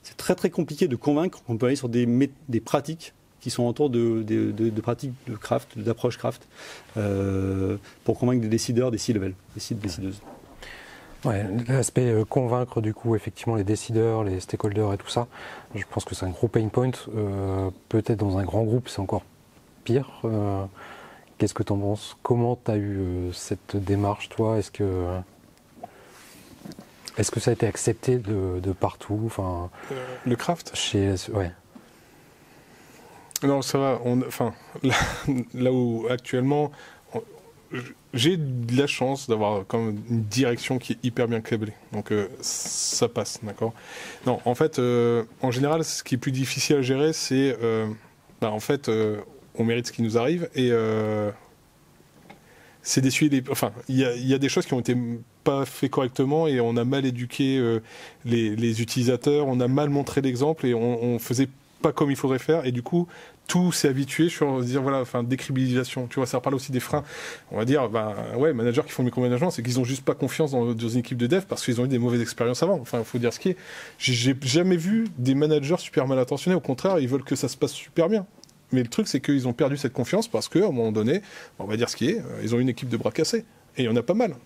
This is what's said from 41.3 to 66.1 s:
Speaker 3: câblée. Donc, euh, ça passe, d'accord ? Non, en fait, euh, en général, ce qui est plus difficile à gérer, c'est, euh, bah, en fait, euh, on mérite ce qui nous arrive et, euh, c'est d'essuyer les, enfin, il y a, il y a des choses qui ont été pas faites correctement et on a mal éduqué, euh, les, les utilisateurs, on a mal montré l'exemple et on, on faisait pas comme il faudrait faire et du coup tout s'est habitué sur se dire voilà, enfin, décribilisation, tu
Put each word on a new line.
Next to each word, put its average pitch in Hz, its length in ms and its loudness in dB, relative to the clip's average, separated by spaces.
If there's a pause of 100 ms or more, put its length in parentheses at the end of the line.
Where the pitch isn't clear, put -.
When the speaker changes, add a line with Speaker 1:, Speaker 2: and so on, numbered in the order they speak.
Speaker 3:
câblée. 107 320 -2 (180)
Donc, 104 200 -6
euh, 104 160 2 (140)
ça - 640 -2
passe, - 340 -4
d'accord ? 110 320 -4 (540)
Non, 120 180 2
en 123 80 2
fait, 156 240 0
euh, 120 460 2 (180)
en 131 80 0
général, 143 340 2
ce - 200 -6
qui - 120 -2
est 120 40 -4
plus 139 120 -2
difficile 135 460 0
à 135 60 2
gérer, 135 300 2
c'est, 135 500 0
euh, 110 240 0 (540)
bah, 110 100 0
en 107 80 -4
fait, 135 300 0
euh, 107 320 2 (340)
on 113 80 0
mérite 117 240 0
ce - 40 -8
qui 117 120 -2
nous 113 160 2
arrive 165 340 0
et, 127 180 2
euh, 107 600 2 (1500)
c'est - 180 2
d'essuyer 135 280 4
les, 135 220 2
enfin, 117 220 0 (160)
il 131 80 2
y 131 80 4
a, 120 100 0
il 123 100 -6
y 131 80 4
a 135 40 4
des 135 100 2
choses 175 180 0
qui - 80 -2
ont 123 60 2
été 123 160 0 (480)
pas 139 220 2
faites - 260 -4
correctement 143 560 2
et 127 140 2
on 117 160 2
a 117 80 2
mal 135 200 0
éduqué, 131 520 0
euh, 113 240 2 (420)
les, 117 320 2
les 113 260 0
utilisateurs, 127 640 2
on 127 140 0
a 123 80 2
mal 143 220 2
montré 139 320 0
l'exemple 135 440 0
et 120 80 2
on, 117 300 0
on 120 160 0
faisait 131 300 0 (320)
pas 156 100 2
comme 147 200 2
il 131 40 2
faudrait 131 240 0
faire 156 260 2
et 127 60 2
du 123 100 -2
coup 170 260 0 (400)
tout 175 260 4
s'est - 160 2
habitué 139 400 2
sur 135 320 0
se 123 60 0
dire 131 140 0
voilà, 135 200 0
enfin, 123 200 -2
décribilisation, 127 840 0
tu - 80 -12